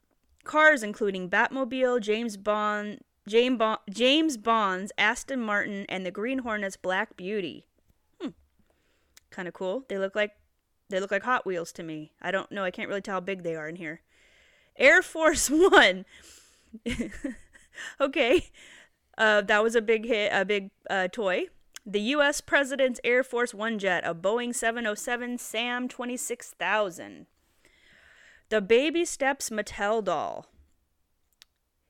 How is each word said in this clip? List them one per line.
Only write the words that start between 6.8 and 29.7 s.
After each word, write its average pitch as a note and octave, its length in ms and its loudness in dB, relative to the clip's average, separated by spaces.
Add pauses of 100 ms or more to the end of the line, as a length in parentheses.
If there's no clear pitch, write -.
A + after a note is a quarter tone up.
Beauty. F#3 480 -8 (560)
Hmm. E4 100 -8 (1000)
Kinda F3+ 220 -12
cool. G3 360 -6
They G3+ 100 -6
look G3 180 -4
like, G#3 160 -2 (580)
they G3 80 -2
look G3+ 140 -2
like G3 100 -2
Hot B3 240 -2
Wheels F3 260 -6
to F3+ 120 -14
me. D#3 360 -12
I F3+ 120 -4
don't F#3+ 180 -4
know. G3+ 140 -4
I F#3 80 -2
can't A3 160 -10
really G3+ 120 -4
tell G3 140 -8
how F#3 60 -2
big F#3 240 -8
they E3 100 -4
are D#3 140 -8
in E3+ 80 -12
here. E3 240 -12 (760)
Air E4 260 8
Force D#4+ 480 2
<laughs> - 0 -
One. C#4+ 540 6 (800)
<laughs> - 20 -8 (1120)
Okay. C#4 500 2 (640)
Uh, G#3+ 240 4
that G#3 240 2
was A3+ 100 0
a A#3 80 4
big A3 240 0
hit, G#3+ 260 0
a G3 120 2
big, G3 260 -2 (180)
uh, F#3 220 0
toy. G3 360 -2 (380)
The G3+ 160 -2
U C#4 220 2
S C#4+ 180 2
President's C4 600 0
Air B3 220 2
Force A#3+ 280 -2
One G#3+ 280 -4
jet, F#3 260 0
a E3+ 80 -2
Boeing A#3 400 -2
seven A#3 320 -2
oh G#3 80 -2
seven B3 420 -6
Sam B3 520 -4
twenty-six A#3+ 640 -8
thousand. E3+ 760 -4 (1200)
The G#3+ 100 2
Baby C#4 440 4
Steps C#4 460 -4
Mattel G#3+ 540 -2